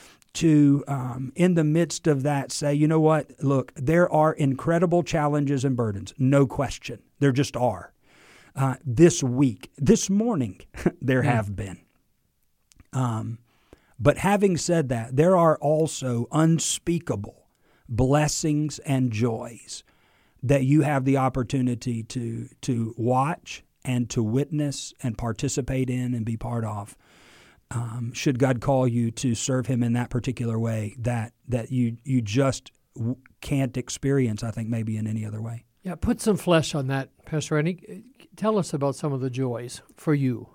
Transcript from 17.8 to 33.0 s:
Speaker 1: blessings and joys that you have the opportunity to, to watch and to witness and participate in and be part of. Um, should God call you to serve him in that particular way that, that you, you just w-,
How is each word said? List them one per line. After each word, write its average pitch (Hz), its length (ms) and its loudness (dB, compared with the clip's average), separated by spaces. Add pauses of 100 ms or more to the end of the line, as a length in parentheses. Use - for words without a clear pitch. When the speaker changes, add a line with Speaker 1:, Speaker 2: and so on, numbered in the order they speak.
Speaker 1:
blessings 147 920 0
and 127 320 0
joys 117 720 -6 (600)
that 131 200 2
you 147 180 4
have 147 240 0
the 135 120 2
opportunity 123 840 -2
to, 117 460 -8 (120)
to 117 360 -2
watch 127 680 -2 (200)
and 123 260 -2
to 123 140 -2
witness 139 800 -4
and 117 160 -4
participate 127 720 -4
in 123 240 -2
and 113 120 -4
be 113 120 -4
part 117 280 -6
of. 104 320 -10 (720)
Um, 117 420 -6
should 135 240 -2
God 131 240 2
call 131 260 2
you 117 240 0
to 123 220 -2
serve 127 320 -2
him 120 160 -2
in 117 120 0
that 120 180 -2
particular 117 480 -4
way 110 400 -4
that, 117 340 -4 (140)
that 120 240 -4
you, 120 320 0
you 131 180 0
just 123 500 -2 (240)
w-, 117 220 -4 (240)